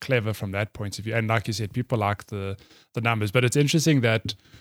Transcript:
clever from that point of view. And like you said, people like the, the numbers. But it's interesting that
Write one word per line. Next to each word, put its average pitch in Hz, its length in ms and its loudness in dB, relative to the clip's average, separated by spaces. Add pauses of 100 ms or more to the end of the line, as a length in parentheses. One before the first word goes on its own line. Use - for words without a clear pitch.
clever 110 320 0
from 101 200 -6
that 101 200 -2
point 101 260 -8
of 101 60 -12
view. 110 100 -4
And 113 140 0
like 113 200 0
you 113 40 -4
said, 104 220 -6
people 123 240 -2
like 104 300 -2
the, 98 280 -8 (380)
the 120 80 -4
numbers. 110 280 0
But 127 140 2
it's 123 120 2
interesting 147 440 4
that 113 340 0 (260)